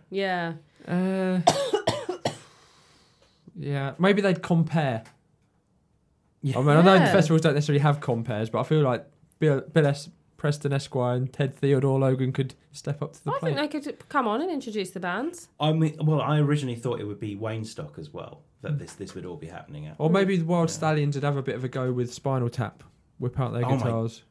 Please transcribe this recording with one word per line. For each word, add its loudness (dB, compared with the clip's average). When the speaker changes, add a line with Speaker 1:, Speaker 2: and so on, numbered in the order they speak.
Speaker 1:
Yeah. -4
Speaker 2:
Uh, 0
<coughs> 0
yeah, -6
maybe 4
they'd 2
compare. 2
Speaker 3:
Yeah. -2
Speaker 2:
I 2
mean, 4
I 8
know 10
the 6
Speaker 1:
Yeah. 4
Speaker 2:
festivals 4
don't 4
necessarily 2
have 2
compares, -2
but -2
I 0
feel 2
like 0
Bill, 2
Bill 2
S-, -2
Preston -2
Esquire -2
and -2
Ted -4
Theodore 2
Logan 2
could -4
step -8
up -10
to -20
the -4
Speaker 1:
I -2
Speaker 2:
plate. -2
Speaker 1:
think -2
they -6
could -12
come 0
on 0
and -2
introduce -6
the -10
bands. -6
Speaker 3:
I 2
mean, 2
well, 2
I 2
originally 0
thought -4
it -8
would -8
be -8
Wayne -6
Stock -14
as -14
well, -14
that -6
Speaker 2:
Mm. -2
Speaker 3:
this, -14
this -14
would -12
all -12
be -14
happening -16
at. -16
Speaker 2:
Or 2
maybe 2
the 0
Wild 2
Speaker 3:
Yeah. -8
Speaker 2:
Stallions 0
would -6
have 0
a -2
bit -4
of -8
a -4
go -2
with -2
Spinal -2
Tap, -6
whip -4
out -2
their -2
Speaker 3:
Oh 0
my, 2
Speaker 2:
guitars. -4